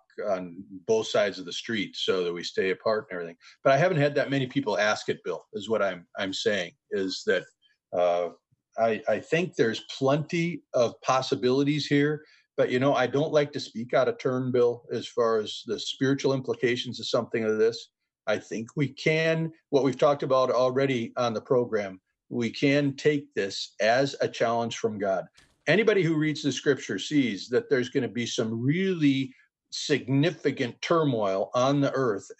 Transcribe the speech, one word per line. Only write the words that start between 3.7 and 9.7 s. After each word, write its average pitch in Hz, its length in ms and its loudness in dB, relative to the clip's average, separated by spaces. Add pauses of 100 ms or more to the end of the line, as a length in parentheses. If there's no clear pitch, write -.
I 135 40 6
haven't 175 200 2
had 143 160 2
that 131 160 0
many 135 160 0
people 120 320 -2
ask 104 320 0
it, 92 140 -6
Bill, 82 200 -6 (100)
is 104 160 -8
what 107 120 0
I'm, 90 240 -2 (140)
I'm 98 140 -4
saying, 92 400 -2 (180)
is 95 340 -4
that, 92 180 0 (540)
uh, 87 320 2 (480)
I, 110 300 0
I 107 120 0
think 170 360 -4
there's 113 260 0 (160)